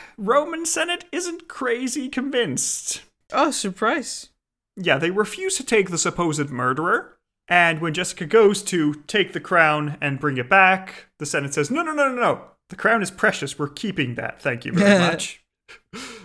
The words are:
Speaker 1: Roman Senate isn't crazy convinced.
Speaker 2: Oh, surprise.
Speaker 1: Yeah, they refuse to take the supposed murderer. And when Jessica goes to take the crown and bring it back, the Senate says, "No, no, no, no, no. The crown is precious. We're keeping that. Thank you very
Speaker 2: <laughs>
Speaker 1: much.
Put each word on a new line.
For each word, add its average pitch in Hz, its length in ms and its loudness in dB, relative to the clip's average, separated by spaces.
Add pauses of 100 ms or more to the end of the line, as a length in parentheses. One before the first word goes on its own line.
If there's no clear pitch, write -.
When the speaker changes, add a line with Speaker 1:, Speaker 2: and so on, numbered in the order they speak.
(160)
Speaker 1:
Roman 302 480 0
Senate 349 460 -4
isn't 339 380 -8
crazy 254 600 -4
convinced. 247 920 -4 (300)
Speaker 2:
Oh, 294 180 2
surprise. 233 760 -4 (480)
Speaker 1:
Yeah, 170 220 2
they 165 120 0
refuse 214 460 -2
to 269 80 -8
take 196 260 2
the 170 80 -4
supposed 156 520 0
murderer. 143 680 -2 (300)
And 170 320 4
when 165 140 -2
Jessica 180 320 -6
goes 202 380 6
to 151 300 0 (140)
take 208 240 0
the 160 80 -6
crown 151 600 2
and 139 200 -4
bring 143 180 -2
it 123 100 -4
back, 185 580 4 (120)
the 147 80 -8
Senate 143 280 -2
says, 147 180 0
"No, 320 100 0
no, 320 100 -6
no, 285 160 2
no, 254 120 -4
no. 175 220 0 (260)
The - 80 -18
crown 220 260 2
is 185 80 -4
precious. - 480 -2
We're 143 100 -4
keeping 143 460 -4
that. - 260 -8
Thank 123 240 -4
you - 80 -8
very 202 280 6
Speaker 2:
<laughs> 175 100 2
Speaker 1:
much. - 320 -8 (840)